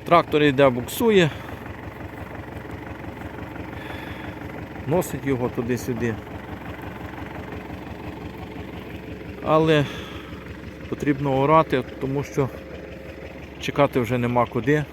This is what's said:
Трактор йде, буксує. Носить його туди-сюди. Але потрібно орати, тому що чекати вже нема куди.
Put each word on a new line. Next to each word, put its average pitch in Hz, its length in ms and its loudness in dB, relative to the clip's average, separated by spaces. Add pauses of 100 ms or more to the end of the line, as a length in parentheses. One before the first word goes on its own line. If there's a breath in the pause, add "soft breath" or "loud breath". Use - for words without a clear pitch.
Трактор 151 380 6
йде, 139 260 8
буксує. 170 600 6 (3500 loud breath)
Носить 139 400 0
його 123 220 2
туди-сюди. 117 680 0 (3250)
Але 156 380 6 (1040 loud breath)
потрібно 139 520 0
орати, 143 420 6 (180)
тому 135 220 -2
що 131 260 0 (1120)
чекати 139 400 4
вже 123 180 2
нема 120 280 4
куди. 143 460 2